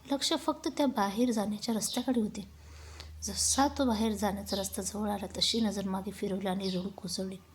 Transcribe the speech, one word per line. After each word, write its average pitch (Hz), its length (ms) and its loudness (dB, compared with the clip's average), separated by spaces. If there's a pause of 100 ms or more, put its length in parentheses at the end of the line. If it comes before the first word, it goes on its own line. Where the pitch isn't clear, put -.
(120)
लक्ष 277 200 2
फक्त 311 440 0
त्या 294 100 4
बाहेर 220 440 2
जाण्याच्या 214 440 0
रस्त्याकडे 247 460 0
होते. 202 280 -2 (720)
जसा - 460 2
तो 285 160 0
बाहेर 226 280 2
जाण्याचा 202 440 0
रस्ता 196 260 -2
जवळ 208 280 -2
आला, 196 160 -2
तशी - 340 2
नजर 196 280 2
मागे 190 220 -2
फिरवली 196 380 -2
आणि 190 220 0
रडू 185 180 0
कोसळली. 190 480 -6 (180)